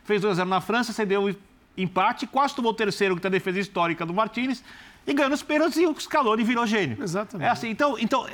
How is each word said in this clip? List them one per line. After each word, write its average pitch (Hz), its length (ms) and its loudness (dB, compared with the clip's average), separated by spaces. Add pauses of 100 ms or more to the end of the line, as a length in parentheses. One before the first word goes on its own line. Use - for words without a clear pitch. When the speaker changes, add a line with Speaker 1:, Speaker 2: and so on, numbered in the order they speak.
Speaker 1:
fez 208 160 2
dois 208 120 2
a 170 40 2
zero 185 140 0
na 185 100 2
França, 226 320 -2
cedeu 202 420 0 (440)
empate, 196 480 0
quase 269 280 0
tomou 233 180 0
o - 20 2
terceiro, 202 420 0
que 175 60 -8
tem 196 80 0
a - 20 0
defesa 185 260 0
histórica 175 460 -2
do 165 80 -6
Martínez, 233 500 -2 (440)
e 285 80 0
ganhou 277 160 2
nos 285 120 -2
pênaltis 302 360 2
e 349 80 4
o 311 120 0
Scaloni 220 460 2
virou 233 220 0
gênio. 185 360 0
Speaker 2:
Exatamente. 196 440 -4
Speaker 1:
É - 40 2
assim, 233 200 -2
então, 285 280 0
então, 240 360 0